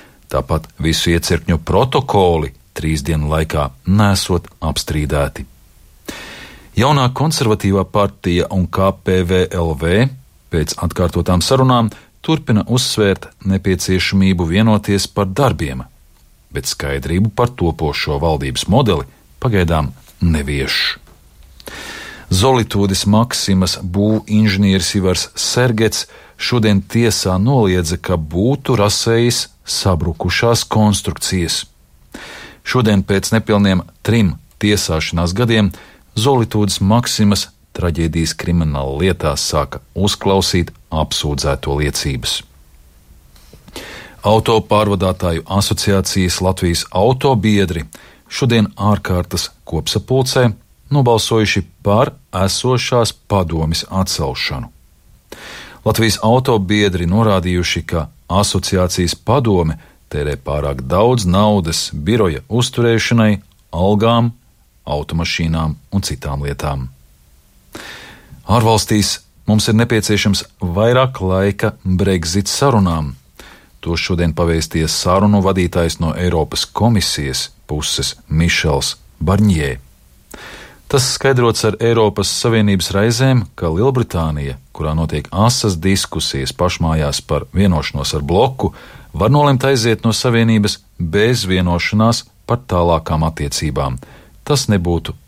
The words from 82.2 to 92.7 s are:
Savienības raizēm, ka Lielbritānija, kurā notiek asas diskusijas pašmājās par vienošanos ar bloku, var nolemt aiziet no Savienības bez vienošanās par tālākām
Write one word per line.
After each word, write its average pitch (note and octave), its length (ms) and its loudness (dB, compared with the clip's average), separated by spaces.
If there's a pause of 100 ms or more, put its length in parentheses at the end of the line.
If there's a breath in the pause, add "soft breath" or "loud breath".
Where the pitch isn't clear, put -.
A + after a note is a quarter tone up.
Savienības G#2 640 0
raizēm, A#2 540 2 (100)
ka D#2+ 160 -2
Lielbritānija, D#2+ 840 -2 (180)
kurā D#2 160 -4
notiek D#2 400 -4
asas G#2 480 0
diskusijas E2+ 720 -2
pašmājās D#2+ 720 -2
par C#2+ 220 -4 (100)
vienošanos D#2 640 0
ar D2 80 -6
bloku, A#2+ 480 0 (420 loud breath)
var A2 160 2
nolemt C#3+ 320 4
aiziet A#2 400 2
no A2+ 80 2
Savienības A2+ 720 2 (160)
bez G2+ 500 0
vienošanās F#2 800 0 (180)
par A#2+ 240 -2
tālākām E2+ 560 0